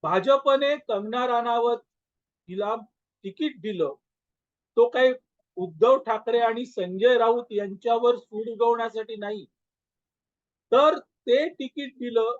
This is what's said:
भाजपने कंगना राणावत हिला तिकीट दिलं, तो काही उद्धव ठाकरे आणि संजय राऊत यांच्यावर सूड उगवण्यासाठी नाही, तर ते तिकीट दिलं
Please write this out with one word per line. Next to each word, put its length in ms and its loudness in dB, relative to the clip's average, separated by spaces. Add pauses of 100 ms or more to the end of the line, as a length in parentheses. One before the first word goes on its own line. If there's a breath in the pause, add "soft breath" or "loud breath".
भाजपने 720 2
कंगना 500 -4
राणावत 500 0 (720)
हिला 260 -4 (480)
तिकीट 380 -8
दिलं, 320 -4 (840)
तो 120 4
काही 240 2 (420)
उद्धव 420 2
ठाकरे 420 -2
आणि 260 0
संजय 520 0
राऊत 340 2
यांच्यावर 640 0
सूड 340 -10
उगवण्यासाठी 680 -2
नाही, 300 -10 (1300)
तर 280 4
ते 500 -2
तिकीट 480 -12
दिलं 420 -2